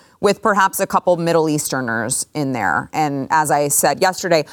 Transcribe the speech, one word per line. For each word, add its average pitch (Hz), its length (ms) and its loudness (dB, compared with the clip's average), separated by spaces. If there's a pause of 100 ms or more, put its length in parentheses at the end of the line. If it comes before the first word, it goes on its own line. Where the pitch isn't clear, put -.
(220)
with 202 180 2
perhaps 190 400 2
a 190 60 -2
couple 180 320 2
Middle 165 280 2
Easterners 127 880 -2
in 139 200 -4
there. 101 420 -2
And 143 360 -2
as 156 200 2
I 147 180 2
said 143 320 0
yesterday, 180 520 0